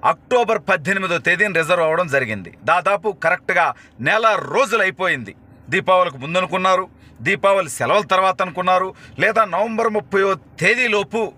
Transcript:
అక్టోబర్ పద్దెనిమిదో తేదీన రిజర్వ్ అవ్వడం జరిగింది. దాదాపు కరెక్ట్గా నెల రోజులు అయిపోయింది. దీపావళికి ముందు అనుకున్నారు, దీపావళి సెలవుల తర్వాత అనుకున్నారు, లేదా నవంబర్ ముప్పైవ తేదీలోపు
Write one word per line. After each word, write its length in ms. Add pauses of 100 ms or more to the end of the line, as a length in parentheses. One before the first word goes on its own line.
అక్టోబర్ 540 (100)
పద్దెనిమిదో 480
తేదీన 340
రిజర్వ్ 320
అవ్వడం 240
జరిగింది. 560
దాదాపు 600
కరెక్ట్గా 500 (260)
నెల 420
రోజులు 400
అయిపోయింది. 540 (340)
దీపావళికి 480
ముందు 200
అనుకున్నారు, 520 (320)
దీపావళి 480
సెలవుల 320
తర్వాత 400
అనుకున్నారు, 540 (240)
లేదా 260
నవంబర్ 440
ముప్పైవ 440
తేదీలోపు 1040